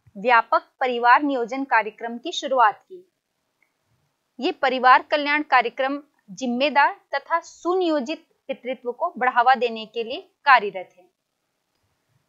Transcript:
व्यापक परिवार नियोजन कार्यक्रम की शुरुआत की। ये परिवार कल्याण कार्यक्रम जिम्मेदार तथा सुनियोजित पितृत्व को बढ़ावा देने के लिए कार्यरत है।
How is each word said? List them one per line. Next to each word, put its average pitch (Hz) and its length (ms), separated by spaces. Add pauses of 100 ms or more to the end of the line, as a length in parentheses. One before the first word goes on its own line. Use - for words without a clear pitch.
(160)
व्यापक 233 460 (180)
परिवार 247 420
नियोजन 269 420
कार्यक्रम 233 540
की 330 140
शुरुआत 247 560
की। 180 240 (1300)
ये 330 120
परिवार 262 500
कल्याण 294 400
कार्यक्रम 262 560 (320)
जिम्मेदार 262 720 (140)
तथा 311 260
सुनियोजित 320 880 (180)
पितृत्व 247 460
को 339 260
बढ़ावा 247 360
देने 226 320
के 233 180
लिए 262 160 (240)
कार्यरत 202 520
है। - 140 (1200)